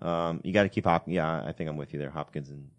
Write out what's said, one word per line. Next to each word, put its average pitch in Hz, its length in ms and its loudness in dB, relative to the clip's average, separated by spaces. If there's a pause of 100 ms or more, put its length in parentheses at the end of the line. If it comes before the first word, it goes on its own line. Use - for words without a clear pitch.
Um, 85 440 0
you 92 80 -2
gotta 101 160 6
keep - 160 -2
Hop-, 85 240 4
yeah, 82 360 0
I 78 60 -6
think 82 180 -6
I'm 76 80 -4
with 73 160 -8
you 73 60 -6
there. 71 120 -6
Hopkins 76 400 -8
and, 71 180 -16 (100)